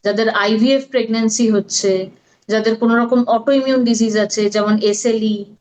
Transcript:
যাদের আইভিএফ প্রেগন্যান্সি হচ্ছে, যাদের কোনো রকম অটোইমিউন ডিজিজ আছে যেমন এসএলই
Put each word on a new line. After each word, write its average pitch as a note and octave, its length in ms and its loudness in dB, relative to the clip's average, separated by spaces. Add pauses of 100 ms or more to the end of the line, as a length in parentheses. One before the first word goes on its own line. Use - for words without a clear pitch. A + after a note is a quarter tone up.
যাদের G#3 260 0
আইভিএফ A3 580 2
প্রেগন্যান্সি A3+ 600 0
হচ্ছে, G3 600 -2 (380)
যাদের G#3+ 280 0
কোনো A#3 220 0
রকম A#3+ 300 2
অটোইমিউন C4 560 2
ডিজিজ A3+ 340 0
আছে G#3 320 -2
যেমন G#3 320 0
এসএলই G#3+ 640 -2 (160)